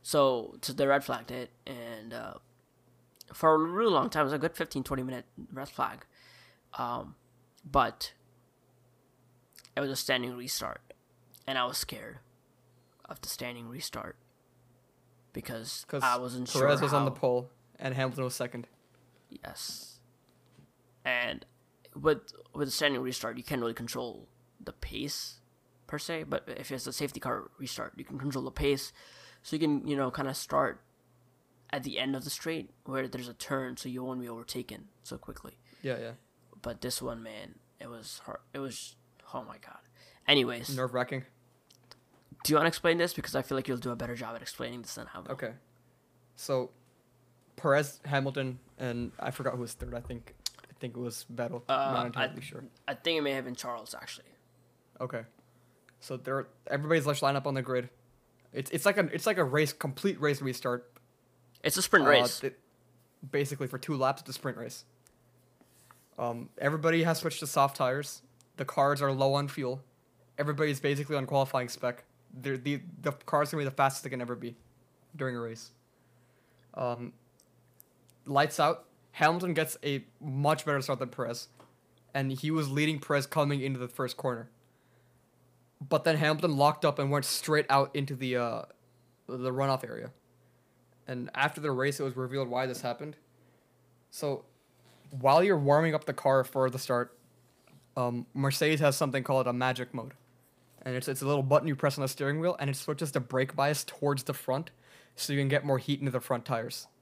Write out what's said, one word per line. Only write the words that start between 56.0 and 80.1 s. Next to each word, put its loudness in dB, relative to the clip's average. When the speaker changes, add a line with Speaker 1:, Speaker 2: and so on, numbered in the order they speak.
Speaker 2:
So -8
there, -4
everybody's 2
just 0
lined 4
up -2
on 0
the 0
grid. -2
It's, -6
it's 0
like 6
a, 4
it's -2
like 4
a 4
race, 2
complete -2
race 2
restart. -4
Speaker 1:
It's 2
a 2
sprint 8
Speaker 2:
Uh, 10
Speaker 1:
race. 6
Speaker 2:
it, -6
basically, -2
for -8
two -4
laps, 0
it's -16
a -8
sprint -6
race. -12
Um, -6
everybody 2
has 2
switched -4
to -8
soft 2
tires. -2
The -4
cars 4
are 2
low 4
on 0
fuel. -4
Everybody's 2
basically 0
on 0
qualifying 2
spec. -4
They're, -4
the, -2
the 0
car's 0
gonna -2
be 0
the 0
fastest 2
they -8
can -6
ever -4
be -10
during -2
a -4
race. -10
Um, -4
lights 4
out. 4
Hamilton 4
gets 0
a -2